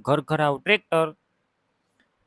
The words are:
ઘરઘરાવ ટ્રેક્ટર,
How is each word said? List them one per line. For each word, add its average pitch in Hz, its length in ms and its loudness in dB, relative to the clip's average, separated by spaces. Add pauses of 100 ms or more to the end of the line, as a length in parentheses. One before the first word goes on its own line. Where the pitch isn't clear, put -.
ઘરઘરાવ 147 520 0
ટ્રેક્ટર, 170 480 0 (1200)